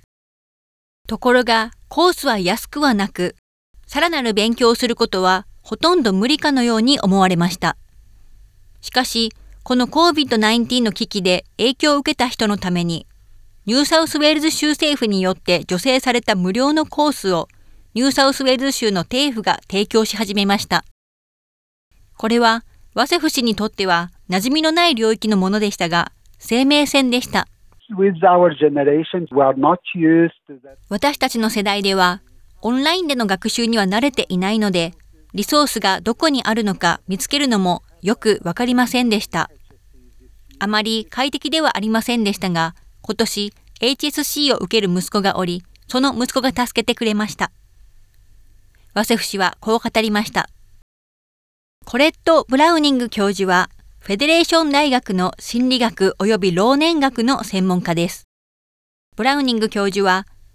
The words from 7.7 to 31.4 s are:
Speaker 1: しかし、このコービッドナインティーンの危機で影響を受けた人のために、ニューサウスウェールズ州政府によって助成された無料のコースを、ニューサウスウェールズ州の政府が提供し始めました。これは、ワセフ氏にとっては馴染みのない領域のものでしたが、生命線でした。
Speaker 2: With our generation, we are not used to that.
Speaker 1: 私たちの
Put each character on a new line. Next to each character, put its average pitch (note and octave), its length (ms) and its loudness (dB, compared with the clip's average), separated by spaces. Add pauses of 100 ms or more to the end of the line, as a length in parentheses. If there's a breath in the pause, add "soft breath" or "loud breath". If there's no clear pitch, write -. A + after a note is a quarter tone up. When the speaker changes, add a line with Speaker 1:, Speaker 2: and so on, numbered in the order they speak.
Speaker 1:
し - 80 -16
か B3+ 160 -2
し、 A3+ 260 -4 (320)
こ B3 120 -2
の B3 120 0
コ E4+ 220 2
ー E4 40 2
ビ D4 120 -2
ッ C4 40 -10
ド A#3 80 0
ナ G#3+ 140 2
イ A#3 80 2
ン A3+ 80 -2
テ B3 80 -4
ィ - 40 0
ー - 20 2
ン - 20 0
の G#3+ 80 0
危 G3+ 160 -6
機 G3 160 -8
で F3+ 220 0 (120)
影 B3 180 0
響 D4 200 2
を - 20 0
受 C#4+ 140 -2
け D4 40 -6
た A#3+ 120 0
人 A#3 200 -4
の G#3 100 -2
た F#3 120 -6
め F3 140 -2
に、 E3+ 240 -6 (580)
ニ G#3 80 -2
ュ C4+ 80 2
ー C#4+ 40 2
サ D#4+ 160 2
ウ D#4+ 60 0
ス D4+ 120 -4
ウ - 20 0
ェ D4+ 100 4
ー D#4 40 0
ル D4+ 60 -2
ズ D#4 100 0
州 D4+ 180 -2
政 D4 260 0
府 A#3+ 120 -2
に G3 160 0
よ F#3 80 0
っ F#3 40 -4
て F3 260 -2
助 F#3 180 -4
成 C4 200 0
さ B3+ 140 0
れ A#3+ 80 0
た G#3+ 140 -2
無 F3+ 180 -2
料 C4 180 0
の D#4 140 0
コ D4 220 -2
ー C#4+ 40 2
ス F#3+ 220 -2
を、 E3 140 -2 (480)
ニ A#3 80 0
ュ C#4 60 2
ー - 20 2
サ C4+ 160 2
ウ C4+ 60 2
ス C4+ 100 -6
ウ - 20 -
ェ C4 80 4
ー C4 40 2
ル C4 80 -4
ズ C#4 60 0
州 A3 200 -2
の F3+ 100 -2
政 C4+ 320 -2
府 A3 80 -6
が F3+ 260 -2
提 G3+ 200 -2
供 A3 180 2
し G#3+ 100 -6
始 G3+ 200 -4
め G3+ 100 2
ま G3+ 140 4
し - 80 -8
た。 - 180 -2 (1300)
こ - 120 -6
れ A#3 100 2
は、 A#3 260 2 (300)
ワ B3 140 0
セ F4 100 0
フ D#4 140 0
氏 C4 100 -2
に A3+ 140 0
と G#3 100 -2
っ A3 60 -4
て G3 160 -4
は F3 240 0 (180)
馴 F#3 120 0
染 C4 140 0
み D#4+ 60 2
の D#4+ 100 2
な F4 160 2
い E4 60 2
領 A3 180 2
域 A3+ 160 -2
の G#3+ 80 2
も F#3+ 140 2
の G#3+ 100 0
で G#3 120 0
し - 60 -14
た E3+ 120 -2
が、 E3+ 220 0 (260)
生 A#3+ 260 0
命 D4 220 4
線 C4+ 240 2
で B3 120 0
し - 60 -12
た。 - 200 -2 (500)
Speaker 2:
With F#3+ 220 2
our F3 360 4
generation, D3+ 760 0
we C3+ 100 2
are C3+ 160 2
not D#3 220 2 (160)
used E3 340 4 (180)
to C3+ 140 -20
that. C3+ 160 -20 (120)
Speaker 1:
私 C#4 280 -2
た C4 100 0
ち A#3 120 -4
の A3 100 0